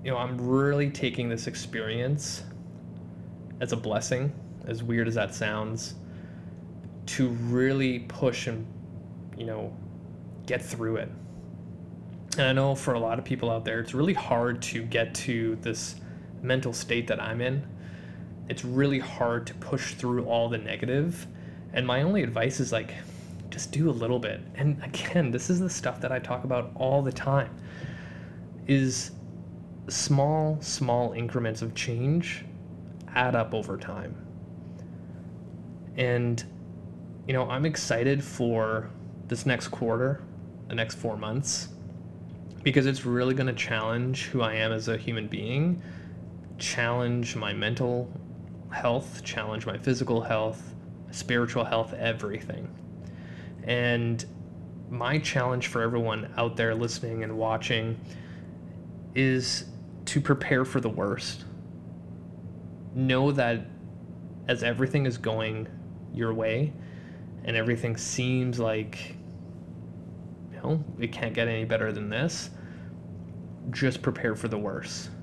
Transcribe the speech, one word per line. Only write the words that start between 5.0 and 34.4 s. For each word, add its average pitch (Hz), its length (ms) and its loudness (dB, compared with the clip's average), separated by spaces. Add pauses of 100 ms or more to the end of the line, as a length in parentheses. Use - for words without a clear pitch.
as 113 80 2
that 104 180 2
sounds, 110 600 -2 (1120)
to 131 200 2
really 123 720 4
push - 480 0
and, 113 180 -4 (720)
you 117 80 -6
know, 107 300 -4 (680)
get 123 160 0
through 113 360 -2
it. 107 120 -4 (1300)
And 135 100 6
I 131 60 6
know 135 220 6
for 135 180 0
a 120 60 2
lot 113 200 2
of 127 60 -6
people 123 240 0
out 113 160 0
there, 113 140 0
it's 113 140 -4
really 151 200 4
hard 120 500 2
to 113 200 -4
get 117 320 2
to 113 460 0
this - 340 -4 (460)
mental 123 320 2
state 120 340 0
that 107 140 2
I'm 110 200 -2
in. 131 240 0 (840)
It's - 140 -4
really 131 360 4
hard 117 480 0
to - 80 -8
push - 400 -4
through 123 300 0
all 117 240 4
the 117 80 0
negative. 123 680 2 (480)
And 127 120 4
my 127 180 6
only 185 200 6
advice 117 360 2
is, 123 120 2
like, 113 220 0 (560)
just - 220 -6
do 160 180 6
a - 20 4
little 120 280 4
bit. 107 220 -2 (140)
And 143 280 4
again, - 480 2
this 123 180 0
is 180 100 6
the 185 100 4
stuff - 320 -2
that 127 100 0
I 127 80 2
talk 123 240 -2
about 123 320 2
all 135 260 6
the 131 100 2
time, 135 380 4 (1160)
is 131 440 4 (760)
small, 151 720 4
small 123 520 2
increments 117 480 0
of 113 120 -2
change 131 680 0 (720)
add 123 220 6
up 117 180 4
over 98 240 0
time. - 380 -6 (1800)